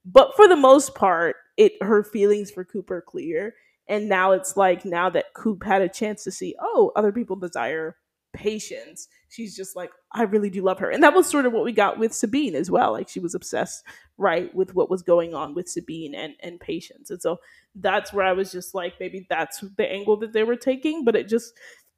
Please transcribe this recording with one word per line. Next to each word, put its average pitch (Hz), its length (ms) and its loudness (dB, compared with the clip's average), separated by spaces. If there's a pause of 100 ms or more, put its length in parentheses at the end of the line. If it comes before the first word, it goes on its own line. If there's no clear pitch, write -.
But 262 320 6
for 415 120 10
the 359 100 8
most 277 360 6
part, 170 440 0 (200)
it, 208 140 8 (100)
her 208 220 2
feelings 208 480 0
for 185 140 -12
Coop 190 260 -12
are 175 100 -8
clear. 185 540 -8 (320)
And 208 220 -4
now 190 240 4
it's 190 240 -2
like, 185 260 2
now 180 280 -2
that - 220 -4
Coop 208 300 -4
had 196 180 2
a 180 80 0
chance 214 360 -8
to 190 60 -8
see, 180 280 -10
"Oh, 381 360 2
other 208 160 2
people 208 260 -6
desire 160 580 -8 (380)
Patience," 214 720 -10 (220)
she's 220 260 -14
just 190 200 -16
like, 214 160 -12 (200)
"I 233 120 -2
really 208 260 0
do 190 120 -8
love 185 180 0
her." - 100 -4
And - 140 0
that 294 120 8
was 370 140 6
sort 285 160 0
of 240 80 0
what 208 100 0
we 233 80 -2
got 208 260 2
with 220 160 -2
Sabine 247 420 -2
as 170 140 -4
well. - 220 2
Like, - 180 -6
she - 100 -10
was 170 160 -8
obsessed, - 480 -8 (340)
right, 180 360 -2
with 185 220 -2
what 180 140 0
was 185 140 -4
going 170 300 2
on 147 220 -8
with 175 140 -10
Sabine 160 460 -12
and, 147 260 -12
and 175 180 -16
Patience. - 520 -12
And 180 100 -12
so 170 160 -4 (380)
that's 196 360 -2
where 202 140 0
I 185 80 2
was 190 180 -4
just 180 240 -12
like, 180 240 -8
maybe 185 300 -12
that's 160 340 -6 (140)
the 214 120 -2
angle 202 280 0
that 220 160 -10
they 220 100 0
were 233 140 0
taking. 269 480 -4
But 226 100 2
it 165 140 -2
just, 226 240 -4 (440)